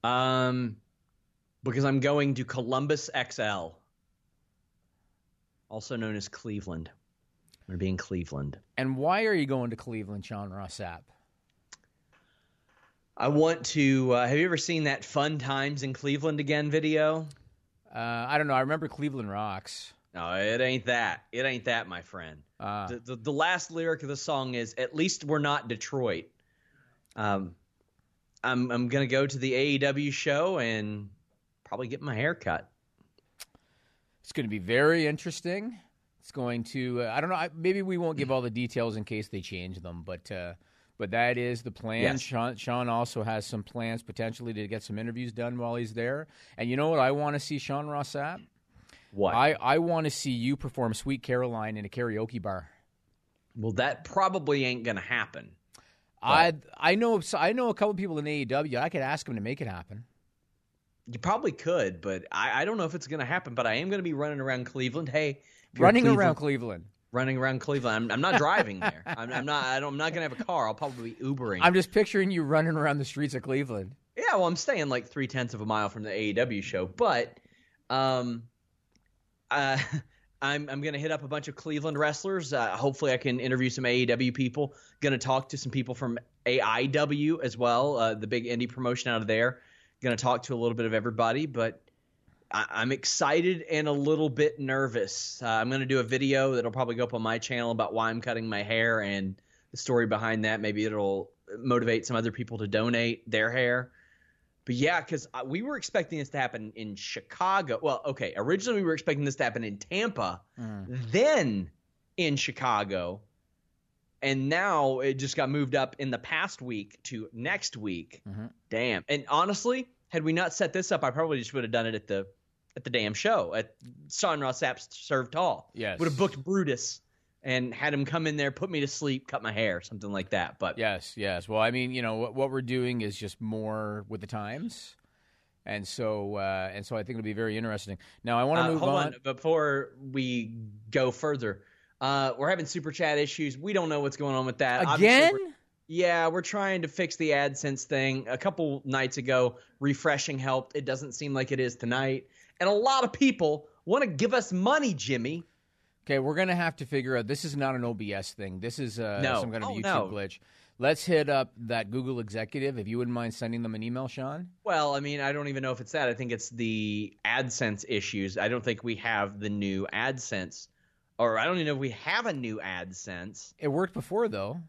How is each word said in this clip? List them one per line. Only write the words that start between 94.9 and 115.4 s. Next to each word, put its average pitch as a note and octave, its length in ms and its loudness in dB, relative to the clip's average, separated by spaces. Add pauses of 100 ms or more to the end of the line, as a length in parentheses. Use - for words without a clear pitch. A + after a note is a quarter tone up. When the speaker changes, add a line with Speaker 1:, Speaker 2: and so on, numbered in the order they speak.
Speaker 1:
Uh, B2 40 -4
I'm A2+ 220 2
gonna C3+ 160 0
do C3 160 4
a - 40 2
video C3+ 500 4
that'll A#2 160 2
probably A#2+ 240 -2
go A#2+ 100 0
up A#2+ 80 -4
on A#2 80 -2
my A2+ 180 0
channel A#2+ 320 -2
about A2 220 0
why A2+ 160 2
I'm A#2 140 -2
cutting A2+ 260 -2
my G#2 140 -2
hair A2+ 400 4
and G2 320 -2 (380)
the - 40 -14
story A#2+ 300 2
behind A2 400 2
that. G#2+ 160 0
Maybe G#2+ 240 0
it'll G2 460 0 (260)
motivate A#2 480 2
some - 100 0
other A2+ 160 2
people A#2 260 -8
to G#2+ 80 -2
donate A#2 640 2
their A2 200 2
hair. B2 400 2 (760)
But B2 80 0
yeah, D#3+ 260 2
'cause, D3 340 -6
uh, B2+ 100 -6
we D3+ 180 -4
were C#4+ 140 -6
expecting F3+ 420 -2
this C#3 120 -6
to C#3+ 80 -6
happen A#2 380 -4
in G#2+ 180 -8
Chicago. F3+ 880 0
Well, D3 220 2
okay, C3 320 -4
originally F#3+ 460 2
we F3+ 40 2
were D#3+ 60 2
expecting D3 320 0
this C#3 120 0
to - 80 0
happen A#2 200 0
in G#2 140 -6
Tampa, A#2 640 -4 (180)
Speaker 2:
Mm. G#2 260 -8 (240)
Speaker 1:
then D3+ 600 4 (480)
in D#3 180 2
Chicago, G2+ 840 0 (1000)
and C3+ 280 0
now D#3 500 4
it C3+ 140 2
just C3+ 200 -4
got C#3 140 2